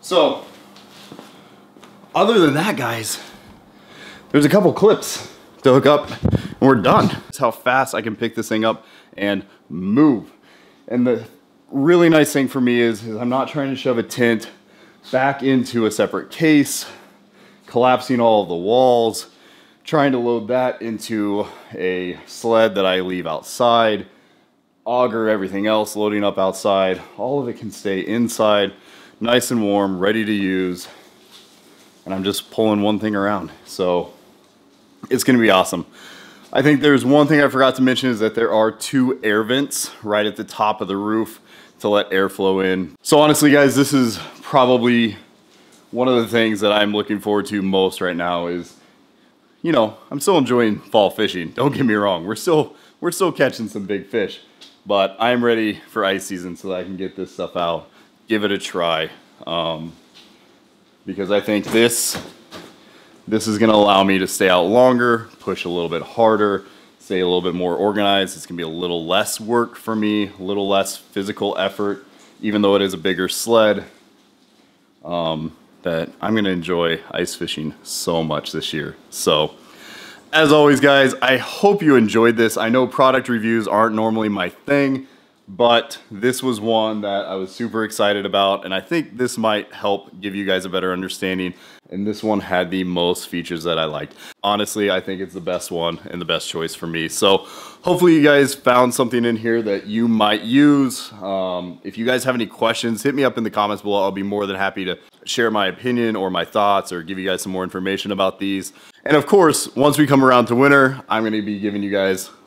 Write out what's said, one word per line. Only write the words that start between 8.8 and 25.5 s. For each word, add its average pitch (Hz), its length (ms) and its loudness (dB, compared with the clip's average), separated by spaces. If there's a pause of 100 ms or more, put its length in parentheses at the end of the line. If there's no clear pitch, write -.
and 98 260 -2 (260)
move. 101 640 0 (560)
And 123 200 0
the 113 180 0 (460)
really 170 380 4
nice 151 220 4
thing 135 160 0
for 131 140 -4
me 123 180 2
is, 113 240 0
is 110 120 -10
I'm 120 140 -4
not 127 180 -2
trying 139 240 -6
to 131 40 -6
shove 127 220 -2
a 113 60 -2
tent 117 480 -2 (600)
back 131 300 0
into 120 460 0
a 104 40 0
separate 98 380 -2
case, 151 560 2 (800)
collapsing 123 540 0
all 113 240 4
of 85 60 -8
the 87 60 -4
walls, 117 760 2 (520)
trying 143 280 0
to 131 80 -2
load 117 300 -2
that 127 340 -2
into 104 640 -4 (260)
a 90 540 -6
sled 113 480 0
that 98 100 0
I 92 140 0
leave 90 260 -6
outside, 110 800 0 (800)
auger 113 420 0
everything 98 380 -2